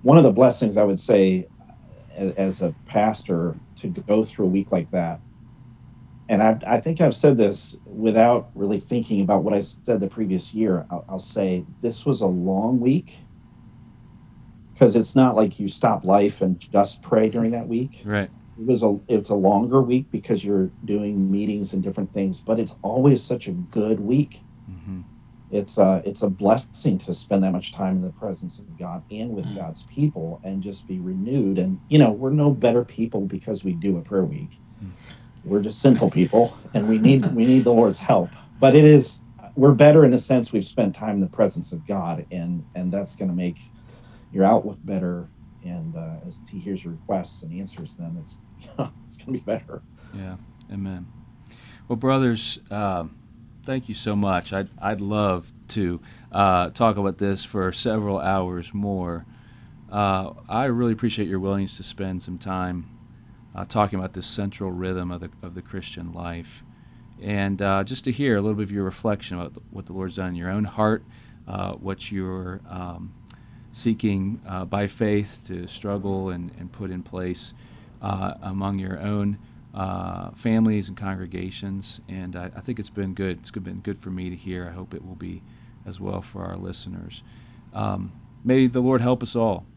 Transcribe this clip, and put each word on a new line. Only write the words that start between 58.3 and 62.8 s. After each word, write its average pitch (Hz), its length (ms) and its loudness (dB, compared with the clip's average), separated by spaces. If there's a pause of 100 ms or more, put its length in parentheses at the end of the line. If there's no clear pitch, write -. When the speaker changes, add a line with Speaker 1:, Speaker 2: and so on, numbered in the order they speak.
Speaker 2:
more. 92 520 -6 (640)
Uh, 98 420 -2 (180)
I 117 160 0
really 120 260 0
appreciate 107 380 -2
your 95 100 -2
willingness 98 380 -2
to 92 60 -14
spend 92 380 -8
some 90 160 -10
time, 90 520 -6 (640)